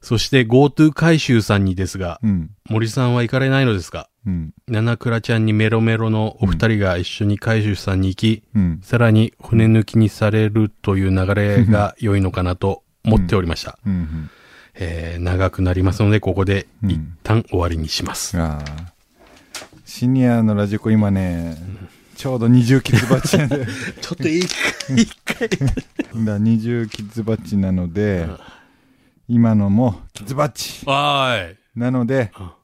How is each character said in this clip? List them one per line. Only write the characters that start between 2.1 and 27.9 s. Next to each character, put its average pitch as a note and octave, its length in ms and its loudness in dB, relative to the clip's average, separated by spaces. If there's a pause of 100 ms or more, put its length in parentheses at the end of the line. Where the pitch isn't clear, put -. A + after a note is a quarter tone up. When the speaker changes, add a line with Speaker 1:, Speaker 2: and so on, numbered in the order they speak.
Speaker 2:
う A2 40 0
ん。 F2+ 220 -2 (200)
Speaker 1:
森 A2 200 -2
さ B2+ 160 -2
ん B2 80 2
は B2 100 2
行 A2+ 60 -2
か C3 100 0
れ C3+ 100 0
な C3+ 120 2
い C3 40 2
の A#2 80 2
で F#2+ 80 -2
す - 100 -12
か？ E2 180 -12 (160)
Speaker 2:
う G#2 40 -4
ん。 E2 240 -4 (140)
Speaker 1:
七 A2+ 300 0
倉 A2+ 240 -4
ち - 120 -2
ゃ A2+ 40 2
ん A2 80 2
に A2 80 2
メ A2 160 2
ロ A2+ 120 2
メ A2+ 160 2
ロ A2 120 -2
の A2 320 -2
お G#2 60 2
二 F2 200 2
人 A2 120 2
が F#2 180 0
一 F2+ 100 -4
緒 - 180 -4
に G2+ 120 0
回 A2+ 240 -2
収 G#2 140 0
さ - 180 -4
ん F#2+ 80 0
に F#2+ 60 2
行 F#2 100 -4
き、 A2 260 0 (120)
Speaker 2:
う G#2+ 40 4
ん。 F2 240 0
Speaker 1:
さ - 140 -2
ら A#2 140 4
に A2 260 4
骨 A2+ 280 2
抜 A2 180 4
き - 140 -2
に G#2+ 120 4
さ G#2+ 220 0
れ A2 180 2
る G#2+ 220 0 (100)
と G2 160 0
い F#2+ 100 2
う - 40 2
流 F#2+ 240 2
れ G#2 300 4
が G#2 340 2
良 G#2 160 0
い G2 60 2
の F#2+ 100 0
か F#2 120 -4
な F2+ 120 0
と - 280 -2 (220)
思 A2 120 6
っ - 20 6
て F#2 160 0
お F#2+ 60 2
り E2+ 60 -2
ま E2 80 -2
し - 80 -12
た。 - 220 -14
Speaker 2:
う G2+ 40 -2
ん。 G2 40 0
う - 20 0
ん、 F2+ 40 0
う - 40 -2
ん。 D#2 260 -8 (460)
Speaker 1:
え E2+ 440 -8
ー、 F2 40 -4
長 F#2 280 0
く - 100 -4
な F#2 120 2
り F2+ 100 0
ま F#2+ 100 2
す - 100 0
の G2+ 80 4
で、 G#2+ 80 4
こ F#2+ 140 -2
こ F#2+ 120 0
で G2 220 -2 (160)
一 F2+ 160 0 (240)
旦 A2 260 2
終 F#2 100 -2
わ F2 100 0
り E2 80 -4
に D#2 120 -6
し - 140 -6
ま - 120 -8
す。 - 220 -6
Speaker 2:
う - 20 0
ん。 E2 40 0
あ D2+ 160 -4
ー。 D2+ 380 -12 (880)
シ - 220 -4
ニ C3 200 2
ア A#2 160 2
の A2 100 2
ラ G#2 140 0
ジ G#2 120 -2
コ A2+ 120 0
今 G#2 200 4
ね、 E2+ 480 -4
Speaker 1:
う E2+ 40 -16
ん。 F#2 240 -14 (280)
Speaker 2:
ち - 120 -10
ょ C3 80 -4
う A#2+ 40 -4
ど A2+ 80 2
二 B2 160 8
十 B2+ 180 4
キ - 120 -2
ッ A2+ 60 2
ズ A#2 80 -4
バ C3 120 2
ッ - 80 -4
チ G3 100 2
な D3+ 80 2
ん A#2+ 40 -2
で。 C3+ 160 -2 (180)
Speaker 1:
<laughs> - 180 -12
ち - 80 -12
ょ - 40 -8
っ - 40 -8
と C3+ 100 -4
一 E3+ 200 0 (380)
回、 C3 120 -4
一 - 260 2
回。 - 260 -6 (340)
Speaker 2:
<laughs> - 420 -8
だ、 G#2 120 -2
二 A2 220 2
十 A#2 280 -4
キ G#2 160 -12
ッ G#2 80 -14
ズ A2+ 120 -8
バ A2 140 -2
ッ - 100 -8
チ G#2+ 100 -2
な F#2+ 140 0
の F2+ 200 -2